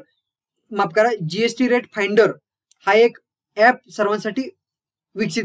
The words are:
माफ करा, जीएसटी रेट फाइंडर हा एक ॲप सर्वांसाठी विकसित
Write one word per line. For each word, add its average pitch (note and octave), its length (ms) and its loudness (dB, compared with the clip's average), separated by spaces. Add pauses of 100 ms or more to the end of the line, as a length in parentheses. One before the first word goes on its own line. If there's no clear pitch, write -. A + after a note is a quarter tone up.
(720)
माफ G3 260 -4
करा, A3 140 4 (180)
जीएसटी A#3 400 -2
रेट A#3+ 260 0
फाइंडर G#3 380 2 (540)
हा G3 80 4
एक A3+ 240 4 (380)
ॲप A#3 400 2
सर्वांसाठी G#3+ 520 -4 (680)
विकसित G3+ 280 -4